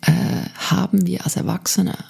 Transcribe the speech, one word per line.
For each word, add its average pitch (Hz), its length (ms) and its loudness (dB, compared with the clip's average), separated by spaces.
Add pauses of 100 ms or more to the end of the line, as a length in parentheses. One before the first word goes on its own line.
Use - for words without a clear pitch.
äh, - 100 2 (440)
haben 185 520 2
wir 180 160 -2
als - 140 -2
Erwachsene - 600 0 (120)